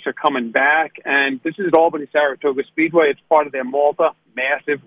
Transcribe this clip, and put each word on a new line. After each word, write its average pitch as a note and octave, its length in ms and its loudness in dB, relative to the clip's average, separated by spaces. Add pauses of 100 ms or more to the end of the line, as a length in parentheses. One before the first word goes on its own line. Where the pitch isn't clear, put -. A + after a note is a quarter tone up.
are C3 80 -4
coming B2+ 380 -2
back. D3 420 0 (100)
And C#3 400 -2
this D#3+ 160 -6
is F#3+ 80 -2
at D#3 60 2
Albany D#3+ 400 2
Saratoga C#3 500 0
Speedway. D#3+ 460 0
It's C3+ 100 -4 (100)
part D3+ 160 4
of C#3 60 -14
their C3 140 -6
Malta D3 480 0 (200)
massive C3+ 540 -4